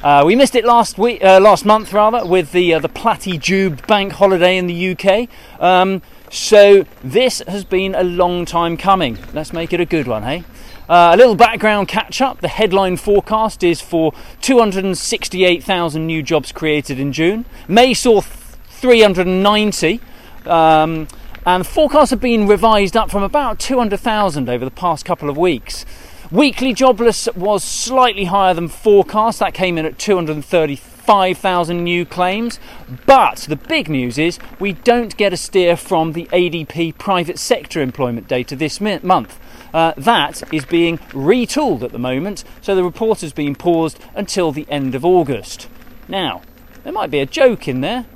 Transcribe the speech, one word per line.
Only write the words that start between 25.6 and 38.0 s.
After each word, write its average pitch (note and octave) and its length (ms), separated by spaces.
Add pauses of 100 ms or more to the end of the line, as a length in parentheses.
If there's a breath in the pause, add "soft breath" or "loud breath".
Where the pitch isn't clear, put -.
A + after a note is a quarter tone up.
Weekly B3+ 440
jobless A#3 640
was G3 260
slightly A#3 600
higher F#3 280
than E3+ 160
forecast. G#3 680
That F#3+ 160
came F3+ 240
in D#3 80
at C#3+ 120
two G3+ 180
hundred D#3+ 180
and D3+ 100
thirty-five F3+ 920
thousand F3 460
new F3 200
claims. G3 540 (480 loud breath)
But - 420
the D3+ 80
big A#3 320
news B2+ 300
is E3 200 (200 loud breath)
we G3 140
don't A#3 440
get G3+ 160
a F3 60
steer F3 380
from D#3+ 360
the E3 200
A F3+ 160
D D#3+ 180
P E3 260
private F3+ 460
sector E3 420
employment B2+ 480